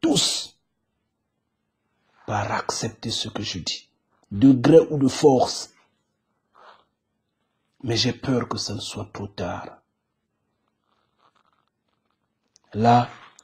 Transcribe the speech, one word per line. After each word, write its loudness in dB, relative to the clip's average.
tous -2
par -4
accepter -8
ce -8
que -10
je -8
dis, -10
de 6
gré 6
ou -2
de 2
force. 2
Mais -4
j'ai 0
peur -4
que -6
ça -8
ne -10
soit -12
trop -12
tard. -10
Là, 4